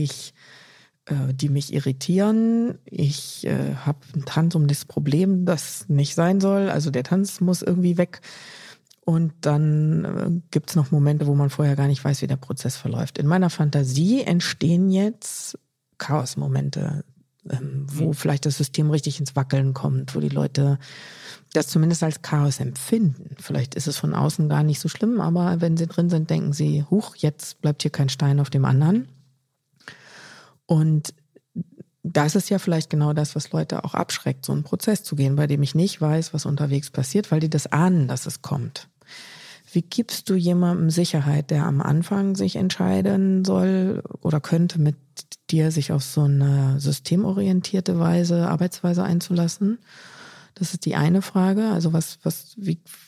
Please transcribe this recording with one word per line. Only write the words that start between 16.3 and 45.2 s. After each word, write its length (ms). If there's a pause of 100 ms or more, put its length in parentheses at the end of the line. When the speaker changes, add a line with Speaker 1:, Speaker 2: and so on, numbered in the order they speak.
Speaker 1:
ähm, 400
wo 200
Speaker 2:
Mhm. 40
Speaker 1:
vielleicht 320
das 120
System 340
richtig 300
ins 160
Wackeln 360
kommt, 400
wo 60
die 80
Leute 500 (760)
das 140
zumindest 360
als 180
Chaos 380
empfinden. 800
Vielleicht 360
ist 120
es 100
von 160
außen 360
gar 140
nicht 180
so 80
schlimm, 320
aber 400
wenn 160
sie 100
drin 220
sind, 200
denken 220
sie, 320
"Huch, 320
jetzt 460
bleibt 220
hier 80
kein 180
Stein 320
auf 80
dem 160
anderen." 420 (1600)
Und 480 (880)
das 320
ist 140
ja 100
vielleicht 300
genau 240
das, 220
was 160
Leute 320
auch 100
abschreckt, 520
so 80
einen 100
Prozess 400
zu 120
gehen, 200
bei 120
dem 160
ich 120
nicht 240
weiß, 340
was 120
unterwegs 440
passiert, 420
weil 80
die 100
das 180
ahnen, 400
dass 180
es 160
kommt. 480 (840)
Wie 80
gibst 480
du 60
jemandem 540
Sicherheit, 600
der 140
am 160
Anfang 540
sich 200
entscheiden 880
soll 580 (200)
oder 180
könnte, 400
mit 160 (540)